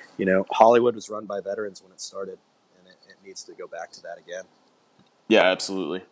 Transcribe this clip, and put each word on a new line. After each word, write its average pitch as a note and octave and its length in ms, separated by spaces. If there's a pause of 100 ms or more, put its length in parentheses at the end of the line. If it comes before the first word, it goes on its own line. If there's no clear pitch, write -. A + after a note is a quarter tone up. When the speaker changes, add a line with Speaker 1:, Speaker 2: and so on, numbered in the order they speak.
(160)
Speaker 1:
you G2 80
know, F#2+ 260
Hollywood A#2 440
was G#2+ 160
run G#2+ 160
by G2+ 140
veterans G2 420
when F#2+ 100
it - 80
started, F#2+ 380 (400)
and F2+ 100
it, F#2 80 (120)
it F#2 80 (100)
needs F#2+ 180
to F#2 80
go F2+ 140
back E2+ 260
to - 100
that E2+ 160
again. F2 260 (840)
Speaker 2:
Yeah, G#2 160
absolutely. F#2 680